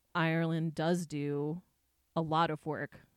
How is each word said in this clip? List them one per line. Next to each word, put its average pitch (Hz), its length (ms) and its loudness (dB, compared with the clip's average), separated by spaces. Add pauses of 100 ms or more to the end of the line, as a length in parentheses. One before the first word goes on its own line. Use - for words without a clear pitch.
(160)
Ireland 165 600 2
does 170 300 2
do 143 560 -4 (540)
a 165 60 2
lot 160 280 4
of 151 160 -6
work 143 360 -6 (160)